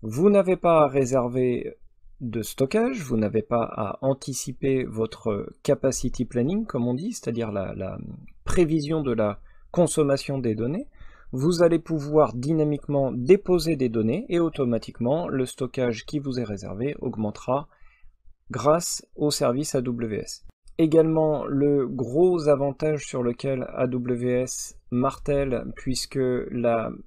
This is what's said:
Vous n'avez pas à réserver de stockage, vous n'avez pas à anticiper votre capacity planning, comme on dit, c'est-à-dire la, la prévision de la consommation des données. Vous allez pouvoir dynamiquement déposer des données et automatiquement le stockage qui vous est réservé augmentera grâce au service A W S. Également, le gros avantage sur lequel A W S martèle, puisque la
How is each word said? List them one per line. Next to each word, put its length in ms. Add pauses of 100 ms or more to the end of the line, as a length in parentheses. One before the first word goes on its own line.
Vous 280
n'avez 260
pas 300
à 20
réserver 880 (460)
de 200
stockage, 600
vous 160
n'avez 240
pas 220
à 380
anticiper 840
votre 760
capacity 640
planning, 420
comme 220
on 60
dit, 180
c'est-à-dire 400
la, 240
la 240 (460)
prévision 580
de 80
la 300 (300)
consommation 680
des 160
données. 340 (440)
Vous 320
allez 160
pouvoir 560
dynamiquement 760
déposer 640
des 140
données 400
et 100
automatiquement 880
le 200
stockage 580
qui 140
vous 200
est 40
réservé 580
augmentera 680 (840)
grâce 540 (100)
au 160
service 420
A 80
W 340
S. 300 (320)
Également, 680
le 420
gros 600
avantage 600
sur 160
lequel 420 (100)
A 120
W 560
S 340 (140)
martèle, 720 (100)
puisque 440 (320)
la 400 (140)